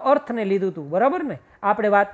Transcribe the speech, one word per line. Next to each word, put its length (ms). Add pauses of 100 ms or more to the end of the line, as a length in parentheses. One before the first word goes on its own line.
અર્થને 400
લીધું 280
હતું, 180
બરાબર 340
ને? 120 (240)
આપણે 280
વાત 240